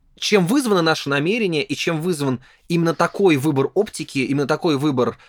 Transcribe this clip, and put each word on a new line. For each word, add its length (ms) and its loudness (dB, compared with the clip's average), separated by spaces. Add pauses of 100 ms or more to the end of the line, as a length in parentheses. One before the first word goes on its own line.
(160)
чем 300 2
вызвано 360 2
наше 280 0
намерение 540 0
и 120 -6
чем 260 -2
вызван 380 -2 (280)
именно 260 0
такой 420 2
выбор 380 0
оптики, 460 -4
именно 260 0
такой 320 0
выбор, 400 -2 (100)